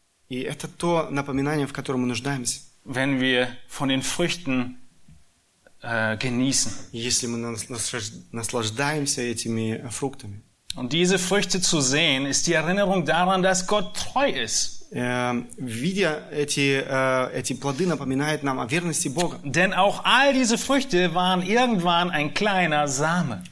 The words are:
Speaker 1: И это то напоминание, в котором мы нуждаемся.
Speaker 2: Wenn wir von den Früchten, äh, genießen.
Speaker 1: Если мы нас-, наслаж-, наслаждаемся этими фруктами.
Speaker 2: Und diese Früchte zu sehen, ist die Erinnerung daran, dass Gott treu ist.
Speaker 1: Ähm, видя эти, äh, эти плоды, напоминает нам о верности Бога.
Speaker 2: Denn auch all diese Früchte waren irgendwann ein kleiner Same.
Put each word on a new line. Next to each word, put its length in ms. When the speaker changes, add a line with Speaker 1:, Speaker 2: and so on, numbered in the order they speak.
Speaker 1:
И 120
это 280
то 420
напоминание, 560
в 60
котором 300
мы 40
нуждаемся. 540
Speaker 2:
Wenn 360
wir 280
von 200
den 140
Früchten, 760
äh, 340
genießen. 560
Speaker 1:
Если 340
мы 120
нас-, 300
наслаж-, 440
наслаждаемся 920
этими 680
фруктами. 520
Speaker 2:
Und 160
diese 260
Früchte 420
zu 200
sehen, 460
ist 200
die 60
Erinnerung 540
daran, 360
dass 240
Gott 300
treu 320
ist. 460
Speaker 1:
Ähm, 540
видя 760
эти, 500
äh, 520
эти 220
плоды, 320
напоминает 560
нам 180
о 60
верности 420
Бога. 340
Speaker 2:
Denn 300
auch 320
all 280
diese 260
Früchte 560
waren 280
irgendwann 680
ein 240
kleiner 540
Same. 640